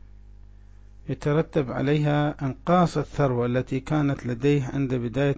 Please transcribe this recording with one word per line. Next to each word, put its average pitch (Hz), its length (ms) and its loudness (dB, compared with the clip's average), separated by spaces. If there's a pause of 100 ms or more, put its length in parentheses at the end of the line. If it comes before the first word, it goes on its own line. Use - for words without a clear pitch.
(1120)
يترتب 147 600 -2
عليها 147 720 0
انقاص 170 500 2
الثروة 135 500 0
التي 127 340 0
كانت 143 460 -2
لديه 127 380 2
عند 131 300 -2
بداية 131 440 0